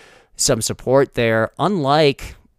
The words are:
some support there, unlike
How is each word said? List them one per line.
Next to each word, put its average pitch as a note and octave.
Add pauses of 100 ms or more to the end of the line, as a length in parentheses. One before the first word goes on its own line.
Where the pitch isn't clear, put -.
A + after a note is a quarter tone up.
(360)
some A2+
support C3
there, A2+
unlike D3+ (240)